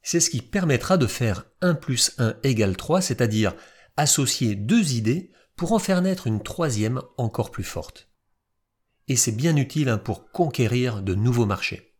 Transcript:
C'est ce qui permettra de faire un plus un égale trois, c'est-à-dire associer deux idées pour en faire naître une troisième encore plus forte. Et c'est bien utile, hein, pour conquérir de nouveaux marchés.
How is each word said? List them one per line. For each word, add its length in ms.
C'est 180
ce 100
qui 100
permettra 560
de 100
faire 380
un 140
plus 440
un 240
égale 340
trois, 260
c'est-à-dire 520
associer 580
deux 400
idées 360
pour 160
en 60
faire 220
naître 260
une 160
troisième 600
encore 320
plus 140
forte. 440
Et 100
c'est 160
bien 240
utile, 340
hein, 80
pour 320
conquérir 720
de 120
nouveaux 320
marchés. 540